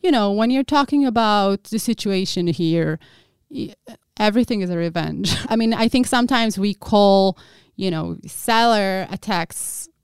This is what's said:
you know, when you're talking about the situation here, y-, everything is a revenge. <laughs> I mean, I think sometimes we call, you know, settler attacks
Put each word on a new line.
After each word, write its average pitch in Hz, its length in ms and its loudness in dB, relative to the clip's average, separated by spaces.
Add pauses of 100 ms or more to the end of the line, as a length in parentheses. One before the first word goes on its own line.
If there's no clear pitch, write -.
you 370 100 2
know, 214 200 2
when 220 200 2
you're 262 120 2
talking 285 440 2
about 208 580 2
the 220 140 -6
situation 190 720 -2
here, 160 500 0 (520)
y-, - 240 -10 (460)
everything 214 400 0
is 180 100 -4
a 175 60 -4
revenge. 165 680 -4
<laughs> - 60 -10
I 220 80 0
mean, 226 160 2
I 226 160 0
think 247 180 2
sometimes 240 520 0
we 196 160 -2
call, 196 640 4 (360)
you 190 160 -4
know, 170 360 -6
settler 214 840 0
attacks - 800 -8 (160)